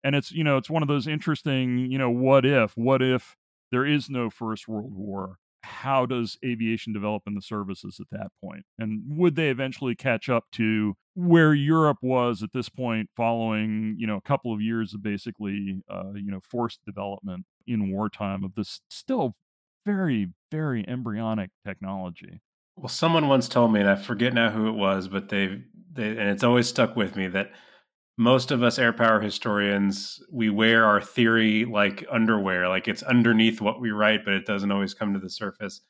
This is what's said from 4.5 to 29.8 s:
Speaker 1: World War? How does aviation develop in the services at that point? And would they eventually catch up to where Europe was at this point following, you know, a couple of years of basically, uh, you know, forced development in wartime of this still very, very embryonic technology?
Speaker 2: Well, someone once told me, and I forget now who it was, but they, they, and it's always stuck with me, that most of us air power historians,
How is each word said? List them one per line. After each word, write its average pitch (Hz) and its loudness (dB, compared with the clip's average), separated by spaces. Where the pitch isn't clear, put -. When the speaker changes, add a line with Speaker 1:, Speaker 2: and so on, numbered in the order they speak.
Speaker 1:
World 110 -8
War? 98 -10
How 135 -2
does 120 -4
aviation 113 -2
develop 104 -4
in 104 -4
the 98 -6
services 98 -8
at - -16
that 98 -10
point? 82 -14
And 110 -6
would 160 2
they 156 0
eventually 131 -4
catch 117 -2
up 120 2
to 107 2
where 170 6
Europe 147 4
was 123 0
at 107 -8
this 127 -6
point 113 -4
following, 110 -2
you 113 -4
know, 107 -2
a 98 -8
couple 123 -2
of 104 -4
years 113 -2
of 104 -12
basically, 101 -6
uh, 95 -10
you 101 -8
know, 95 -8
forced 117 -6
development 98 -10
in 107 -2
wartime 98 -4
of 95 -10
this - -8
still - -4
very, 160 0
very 143 -4
embryonic 110 -4
technology? 92 -10
Speaker 2:
Well, 143 -12
someone 165 2
once 131 4
told 117 4
me, 104 4
and 101 4
I 98 6
forget 120 -2
now 117 4
who 110 -2
it 110 -4
was, 98 0
but 95 -6
they, 98 -2
they, 110 -4
and 107 -2
it's 101 0
always 120 4
stuck - 0
with 101 -2
me, 95 -2
that 95 -4
most 123 4
of 123 2
us 120 2
air 120 4
power 113 4
historians, 101 -2